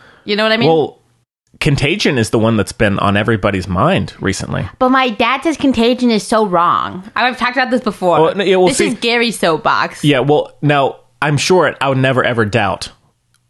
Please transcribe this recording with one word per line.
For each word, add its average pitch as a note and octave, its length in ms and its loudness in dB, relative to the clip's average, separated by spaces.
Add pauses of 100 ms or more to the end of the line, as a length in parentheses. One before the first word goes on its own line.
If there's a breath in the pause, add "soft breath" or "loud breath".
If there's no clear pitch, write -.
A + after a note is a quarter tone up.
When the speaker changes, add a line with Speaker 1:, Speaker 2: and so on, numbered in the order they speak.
(240 soft breath)
Speaker 1:
You G#3 100 -4
know G#3 80 0
what A3 100 0
I A3 40 2
mean? A3 120 2
Speaker 2:
Well, D#3+ 280 0 (640)
Contagion D3+ 560 0
is A2 140 0
the A#2+ 80 2
one A2 180 2
that's G2 160 -2
been G2+ 280 0
on G2+ 180 2
everybody's G2+ 500 -2
mind G#2 520 -2
recently. - 460 -4 (120)
Speaker 1:
But B3+ 100 0
my C4 220 0
dad A#3+ 320 -2
says E4 160 -2
Contagion A#3+ 520 0
is G#3+ 160 -2
so A3 200 0
wrong. E3+ 580 -2 (100)
I've A#3+ 220 -2
talked B3 200 -4
about B3+ 140 0
this B3 120 0
before. F3 400 0
Speaker 2:
Well, F3+ 180 0
n-, F#3+ 60 -2
yeah, F#3+ 100 4
well, F#3 120 4
Speaker 1:
This B3+ 100 0
Speaker 2:
see - 100 2
Speaker 1:
is B3 60 -2
Gary A#3 360 0
soapbox. D#3 720 -2
Speaker 2:
Yeah, C#3+ 180 4
well, D3 420 0
now, D3 380 0 (200)
I'm D#3 160 0
sure F3+ 320 2
it, - 140 -4
I C3+ 80 0
would C3 80 0
never, C3 260 2
ever A#2 220 0
doubt, G2 440 -2 (600)